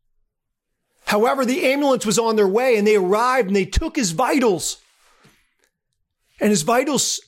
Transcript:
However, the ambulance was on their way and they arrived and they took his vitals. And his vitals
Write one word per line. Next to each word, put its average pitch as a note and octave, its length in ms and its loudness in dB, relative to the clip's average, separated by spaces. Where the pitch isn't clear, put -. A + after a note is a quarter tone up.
However, B3 400 0
the A3+ 200 -2
ambulance C4+ 380 0
was G#3 140 0
on A3+ 180 0
their G#3 120 4
way A#3+ 280 2
and G#3 120 0
they G#3+ 80 4
arrived G#3+ 520 0
and G3 80 -2
they G3 100 0
took D#4+ 300 -4
his G#3+ 160 -2
vitals. A#3+ 680 -2
And G#3 80 2
his F#3 140 2
vitals B3+ 640 -2